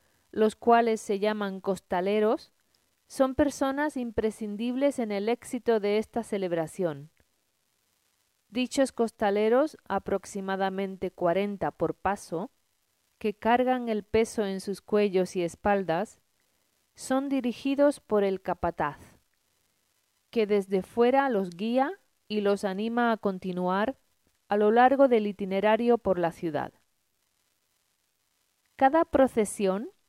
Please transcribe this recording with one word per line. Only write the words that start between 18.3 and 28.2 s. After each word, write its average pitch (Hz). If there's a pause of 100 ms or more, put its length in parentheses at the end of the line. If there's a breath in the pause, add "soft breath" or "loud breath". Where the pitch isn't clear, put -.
capataz, 170 (1300)
que 214
desde 196
fuera 262
los 190
guía 240 (360)
y 208
los 202
anima 226
a 214
continuar 185 (500)
a 208
lo 214
largo 254
del 220
itinerario 208
por 190
la 165
ciudad. 147 (2000)